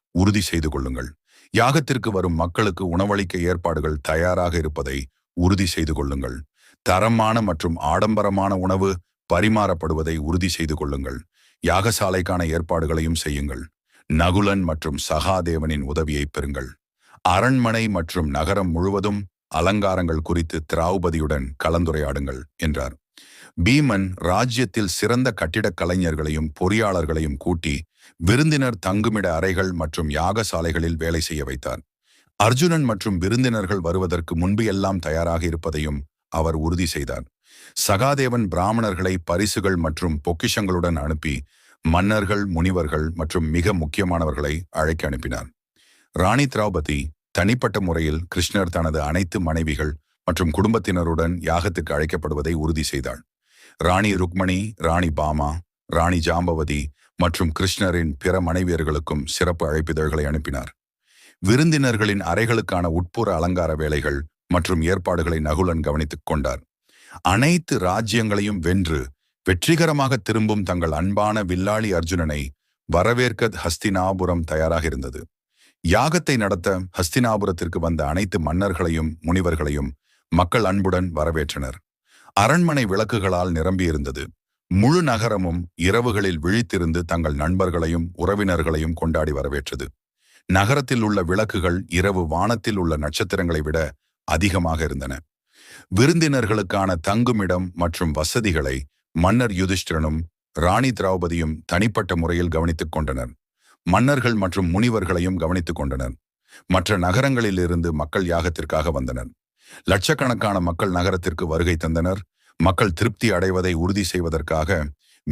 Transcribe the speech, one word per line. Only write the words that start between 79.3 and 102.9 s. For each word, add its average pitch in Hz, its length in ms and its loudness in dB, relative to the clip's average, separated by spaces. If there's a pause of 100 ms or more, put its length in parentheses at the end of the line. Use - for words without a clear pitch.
மக்கள் 90 360 2
அன்புடன் 92 500 0
வரவேற்றனர். 76 600 -4 (580)
அரண்மனை 143 520 4
விளக்குகளால் 95 680 0
நிரம்பியிருந்தது. 78 720 0 (400)
முழு 127 360 4
நகரமும் 101 640 0 (140)
இரவுகளில் 98 600 2
விழித்திருந்து 87 580 0
தங்கள் 82 340 -2
நண்பர்களையும் 85 840 0
உறவினர்களையும் 82 760 0
கொண்டாடி 78 380 0
வரவேற்றது. 69 540 -6 (600)
நகரத்தில் 120 560 2
உள்ள 104 200 2
விளக்குகள் 92 640 0
இரவு 90 380 0
வானத்தில் 104 500 -2
உள்ள 82 200 0
நட்சத்திரங்களை 80 640 -2
விட 76 320 -2 (320)
அதிகமாக 80 600 0
இருந்தன. 67 340 -6 (800)
விருந்தினர்களுக்கான 110 960 2
தங்குமிடம் 95 800 0
மற்றும் 85 360 -2
வசதிகளை 76 720 0 (280)
மன்னர் 110 380 4
யுதிஷ்டிரனும் 87 720 0 (320)
ராணி 110 360 2
திரௌபதியும் 87 800 0
தனிப்பட்ட 98 500 0
முறையில் 85 320 0
கவனித்துக் 80 440 -2